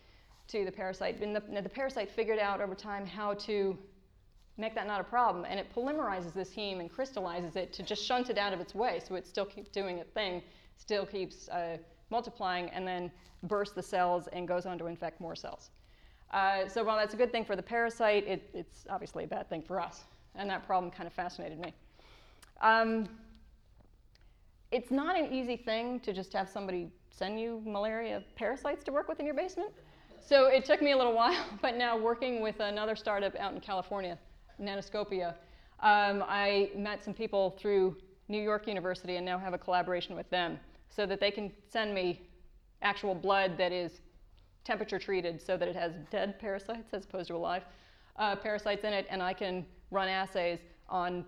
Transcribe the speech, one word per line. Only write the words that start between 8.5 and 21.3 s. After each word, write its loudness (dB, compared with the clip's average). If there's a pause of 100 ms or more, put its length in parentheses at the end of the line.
of -4
its -8
way, 0
so -6
it -6
still -2
keeps -16
doing -4
its -12
thing, -2 (340)
still 0
keeps, -6
uh, -4 (340)
multiplying, -2
and -4
then -4 (320)
bursts 0
the -6
cells 2
and -6
goes 0
on -6
to -6
infect -8
more -8
cells. -12 (600)
Uh, 2
so 0
while 4
that's 2
a -6
good 4
thing 0
for 0
the -4
parasite, 4
it, -4
it's -12
obviously -6
a -6
bad -6
thing -6
for -4
us, -6 (320)
and -6
that -4
problem 2
kind -10
of -12
fascinated -8